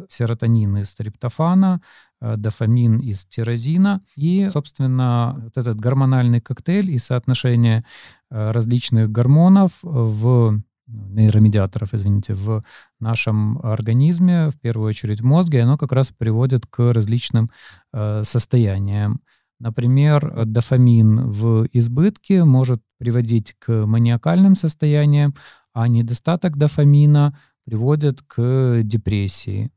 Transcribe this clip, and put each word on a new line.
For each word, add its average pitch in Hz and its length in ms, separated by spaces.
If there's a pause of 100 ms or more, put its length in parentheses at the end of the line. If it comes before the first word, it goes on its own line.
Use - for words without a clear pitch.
серотонин 113 720
из 101 160
триптофана, 175 880 (400)
э, 110 140
дофамин 113 600
из 113 280
тирозина. 151 760 (160)
И, 180 340
собственно, 127 960
вот 113 140
этот 117 200
гормональный 127 600
коктейль 185 500
и 135 80
соотношение, 120 840 (460)
э, 107 200
различных 113 600
гормонов 170 600 (100)
в, 117 760 (260)
нейромедиаторов, 104 1080
извините, 101 400
в 107 280 (360)
нашем 110 640
организме, 151 880
в - 80
первую 110 300
очередь 107 320
в 113 40
мозге, 147 380
оно 127 160
как 127 140
раз 131 180
приводит 117 560
к 120 260
различным, 113 580 (420)
э, 107 320
состояниям. 104 960 (400)
Например, 127 840
дофамин 117 840
в 110 420
избытке 165 720
может 127 380 (160)
приводить 117 600
к 110 280
маниакальным 120 720
состояниям, 147 760 (380)
а 117 160
недостаток 123 720
дофамина 147 800 (260)
приводит 135 580
к 123 600
депрессии. 101 960